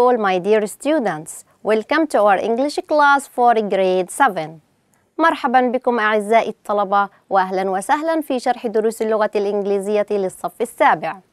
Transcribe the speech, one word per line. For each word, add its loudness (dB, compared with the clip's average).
all, 4
my 0
dear 2
students. -4
Welcome 0
to 2
our 6
English -2
class 2
for 2
grade 0
seven. -2
مرحبًا 2
بكم -2
أعزائي 0
الطلبة، -2
وأهلًا 0
وسهلًا -2
في -4
شرح -4
دروس -2
اللغة 0
الإنجليزية -2
للصف -6
السابع. -2